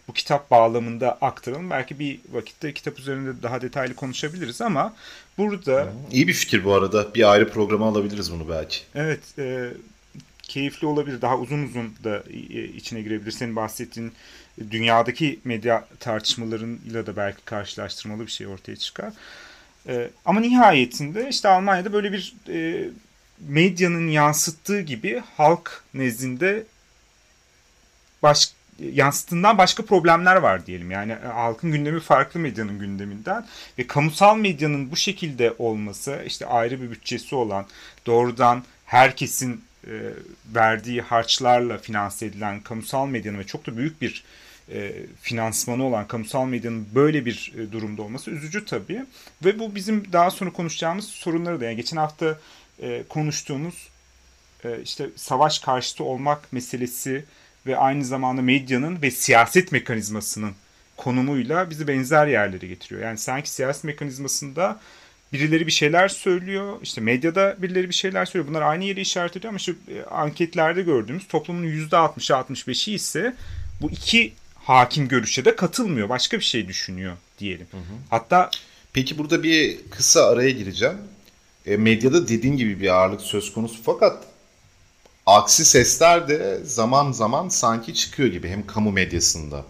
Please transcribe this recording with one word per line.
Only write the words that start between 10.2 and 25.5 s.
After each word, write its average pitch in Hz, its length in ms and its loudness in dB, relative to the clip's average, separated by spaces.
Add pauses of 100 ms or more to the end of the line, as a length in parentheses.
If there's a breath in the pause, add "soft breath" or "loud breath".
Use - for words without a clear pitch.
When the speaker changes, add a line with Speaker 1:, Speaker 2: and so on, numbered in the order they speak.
Speaker 1:
keyifli 139 440 -6
olabilir. 143 360 -2
Daha 123 160 2
uzun 139 240 -2
uzun 117 320 -8 (100)
da, 104 260 -2
e, 113 340 -10
içine 110 380 -10
girebilir. 107 280 -6
Senin 113 260 -6
bahsettiğin 113 560 -8 (580 soft breath)
dünyadaki 117 760 2
medya 113 400 0 (160)
tartışmalarıyla 113 1040 -6
da 101 100 -8
belki 101 280 -6
karşılaştırmalı 107 840 -10
bir - 60 -12
şey 101 140 -10
ortaya 101 300 -14
çıkar. - 360 -10 (760 loud breath)
E, 120 220 -6 (140)
ama 202 160 2
nihayetinde 208 880 4
işte 247 200 0
Almanya'da 190 440 4
böyle 202 200 0
bir, 190 220 -8 (140)
e, 170 400 -4 (600)
medyanın 170 600 2
yansıttığı 151 720 2
gibi 170 420 -6 (140)
halk 160 480 4 (100)